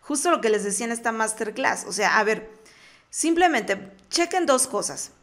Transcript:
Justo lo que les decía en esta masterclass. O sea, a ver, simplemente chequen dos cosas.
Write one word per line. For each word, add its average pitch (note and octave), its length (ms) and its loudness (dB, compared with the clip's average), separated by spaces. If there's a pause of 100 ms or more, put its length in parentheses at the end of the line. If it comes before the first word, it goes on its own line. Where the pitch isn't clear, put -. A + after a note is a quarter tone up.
Justo D4 300 -2
lo D#4 100 2
que A3+ 80 0
les G#3 160 2
decía G3+ 220 -2
en A#3 60 -2
esta A#3 200 -2
masterclass. A3 720 -2
O - 80 -10
sea, F#3 260 2
a G#3+ 60 4
ver, G#3+ 260 -2 (600)
simplemente D4+ 800 0 (160)
chequen E4+ 380 0
dos C4 200 4
cosas. E3+ 460 -6 (100)